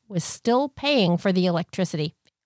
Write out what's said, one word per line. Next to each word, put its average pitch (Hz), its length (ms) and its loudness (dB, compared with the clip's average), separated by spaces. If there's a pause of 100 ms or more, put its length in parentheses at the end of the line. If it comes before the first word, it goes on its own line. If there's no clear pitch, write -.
was 180 160 -4
still 254 460 0
paying 226 480 2
for 196 160 0
the 185 140 2
electricity 170 680 -2 (320)